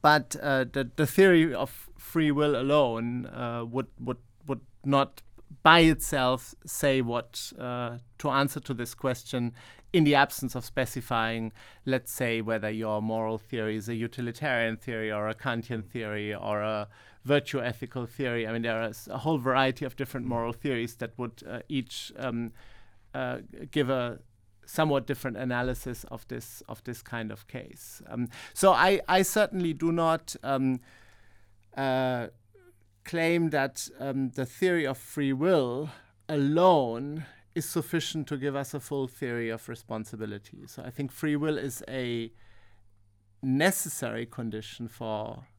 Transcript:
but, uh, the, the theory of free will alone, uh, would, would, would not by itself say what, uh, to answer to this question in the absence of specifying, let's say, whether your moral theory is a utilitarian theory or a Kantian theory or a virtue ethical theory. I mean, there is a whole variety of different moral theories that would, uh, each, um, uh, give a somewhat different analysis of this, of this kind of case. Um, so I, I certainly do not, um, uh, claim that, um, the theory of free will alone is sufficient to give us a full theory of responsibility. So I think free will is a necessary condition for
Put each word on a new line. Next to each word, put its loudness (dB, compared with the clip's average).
but, 4
uh, 2
the, -2
the 4
theory 8
of -4
free 0
will 4
alone, 2
uh, -6
would, -4
would, -4
would -4
not 2
by 12
itself 4
say 2
what, -4
uh, -6
to -2
answer 2
to -6
this -6
question -2
in 8
the 6
absence 4
of -6
specifying, -2
let's -2
say, 0
whether -2
your -2
moral -2
theory -4
is -8
a -4
utilitarian -2
theory -6
or -2
a -4
Kantian -4
theory -6
or -4
a -4
virtue 0
ethical -6
theory. -2
I -4
mean, -2
there -2
is -8
a -6
whole 0
variety 2
of -10
different -6
moral -2
theories -4
that -8
would, -8
uh, -10
each, -6
um, -4
uh, -4
give 2
a 0
somewhat 0
different -4
analysis -4
of -14
this, -12
of -12
this -10
kind -8
of -14
case. -16
Um, -4
so 6
I, 6
I 6
certainly 2
do -2
not, 0
um, 0
uh, 0
claim 2
that, -2
um, -2
the -2
theory 2
of -2
free -2
will 2
alone 4
is -4
sufficient -4
to -4
give -2
us -4
a -6
full -4
theory -4
of -8
responsibility. -10
So -16
I -10
think -6
free -2
will 0
is -8
a -4
necessary 0
condition -8
for -6